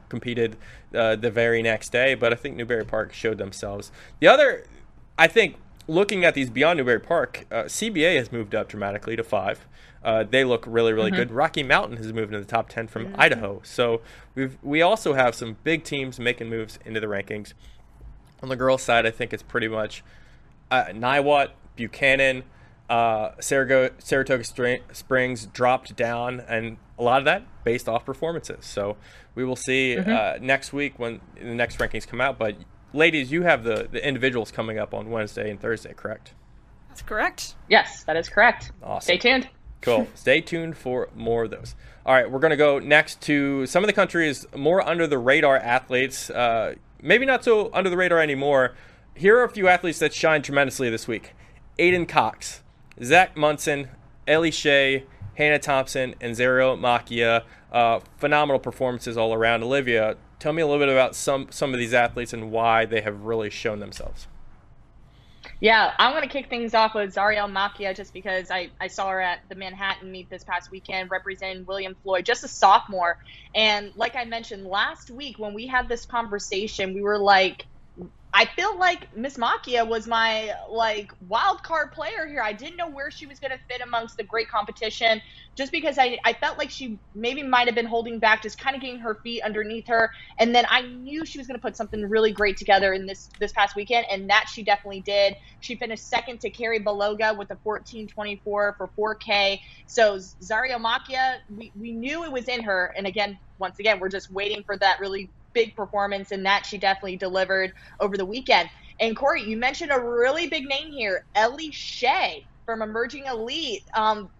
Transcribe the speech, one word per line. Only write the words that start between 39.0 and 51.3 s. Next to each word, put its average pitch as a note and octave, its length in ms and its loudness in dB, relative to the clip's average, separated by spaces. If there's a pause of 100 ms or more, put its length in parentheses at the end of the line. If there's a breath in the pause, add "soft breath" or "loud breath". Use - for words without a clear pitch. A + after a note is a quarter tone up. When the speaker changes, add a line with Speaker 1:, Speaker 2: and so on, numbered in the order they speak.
Speaker 3:
Stay F3+ 140 2
tuned. B3 300 2 (320)
Speaker 1:
Cool. A2 300 2
Speaker 3:
<laughs> - 40 -20
Speaker 1:
Stay C#3 260 4
tuned E3 360 -6
for B2+ 380 -4
more A2+ 300 0
of G#2+ 60 -4
those. A2 260 -14 (280 soft breath)
All C3 100 6
right, B2 140 4
we're C3 120 -4
gonna D#3 160 4
go C#3+ 220 6
next D3 440 4
to C#3 440 2
some F3+ 180 2
of - 20 2
the G#3 60 2
country's E3+ 540 0 (100)
more D#3 280 4
under E3 220 0
the C#3+ 120 2
radar C#3 380 6
athletes. B2+ 760 0
Uh, A2+ 440 0 (260)
maybe A3+ 260 4
not C4 180 0
so G#3+ 280 4
under F#3+ 180 0
the F3 60 0
radar F3 220 4
anymore. C#3 560 2 (400 loud breath)
Here G3+ 240 6
are B3 60 4
a A3+ 60 -2
few F#3+ 180 2
athletes F3+ 320 2
that D3+ 120 2
shined D#3 300 2
tremendously C3+ 480 0
this A2+ 160 -4
week. - 280 -6 (440 soft breath)